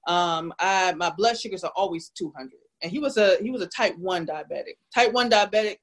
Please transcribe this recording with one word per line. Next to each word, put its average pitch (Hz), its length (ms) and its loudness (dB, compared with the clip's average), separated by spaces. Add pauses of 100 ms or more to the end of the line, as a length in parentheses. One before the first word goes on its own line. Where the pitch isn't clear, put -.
Um, 170 500 0
I, 185 360 2
my 165 180 0
blood 220 260 2
sugars 190 260 -8
are - 120 -6
always 170 340 -2
two 156 260 -10
hundred." 131 260 -16 (200)
And 165 100 -8
he 226 60 -4
was 277 200 -2
a, 202 260 6
he 247 80 -4
was 240 100 -6
a 175 60 -4
type 208 320 -2
one 180 260 -2
diabetic. 151 520 -10 (140)
Type 240 220 4
one 240 160 2
diabetic 208 540 2